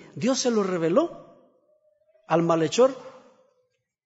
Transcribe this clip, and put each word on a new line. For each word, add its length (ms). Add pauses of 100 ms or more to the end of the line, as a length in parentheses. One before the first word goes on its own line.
(140)
Dios 240
se 120
lo 120
reveló 420 (1200)
al 160
malhechor, 540 (1120)